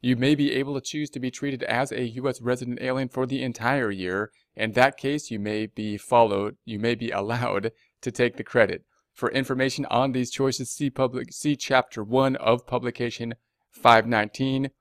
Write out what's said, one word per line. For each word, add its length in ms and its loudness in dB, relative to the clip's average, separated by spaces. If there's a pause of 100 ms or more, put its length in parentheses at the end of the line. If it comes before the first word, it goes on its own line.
you 140 2
may 220 2
be 160 0
able 220 -2
to 60 -4
choose 300 -8
to 80 -10
be 140 -6
treated 320 -6
as 260 0
a 200 -4
U 180 -4
S 120 -4
resident 400 -4
alien 280 -2
for 180 -4
the 160 -4
entire 480 -2
year. 400 -4 (240)
In 180 -4
that 240 4
case, 360 -4
you 80 -6
may 260 -4
be 300 -6
followed, 680 4
you 140 -8
may 160 2
be 160 -6
allowed 640 -2 (300)
to 100 -6
take 240 2
the 80 -10
credit. 400 2 (300)
For 180 -4
information 540 -2
on 260 2
these 180 -2
choices, 400 -2
see 200 -2
public, 420 -2
see 240 -2
Chapter 480 0
One 320 2
of 320 2
Publication 680 -4 (380)
five 340 8
nineteen 640 0 (100)